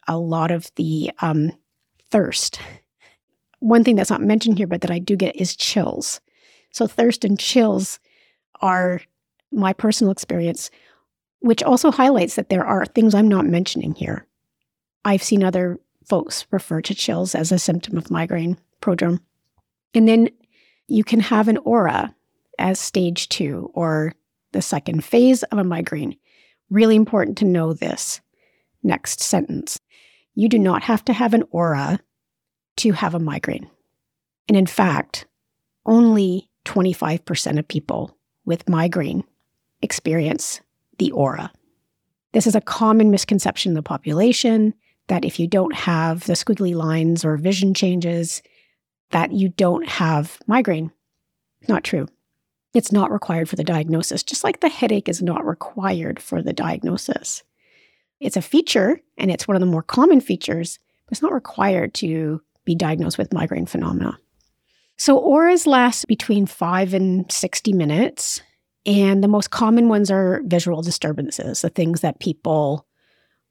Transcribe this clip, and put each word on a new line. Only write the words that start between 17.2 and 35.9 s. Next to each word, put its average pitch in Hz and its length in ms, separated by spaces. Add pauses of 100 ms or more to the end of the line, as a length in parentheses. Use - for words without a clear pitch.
as 165 200
a 185 60
symptom 170 380
of 165 140
migraine 170 480 (220)
prodrome. 175 400 (760)
And 220 140
then 226 220 (580)
you 214 160
can 226 160
have 214 260
an 220 120
aura - 540 (460)
as 190 220
stage 175 480
two 165 440
or 160 400 (380)
the 190 100
second 156 440
phase 247 400
of 208 140
a 196 60
migraine. 170 520 (540)
Really 220 260
important 208 420
to 214 60
know 165 280
this - 480 (640)
next - 400
sentence. - 560 (560)
You 214 140
do 226 100
not 190 240
have 220 220
to 254 80
have 226 220
an 233 180
aura 165 480 (760)
to 214 140
have 165 220
a 170 60
migraine. - 500 (800)
And 208 80
in 190 100
fact, - 600 (600)
only 214 640 (140)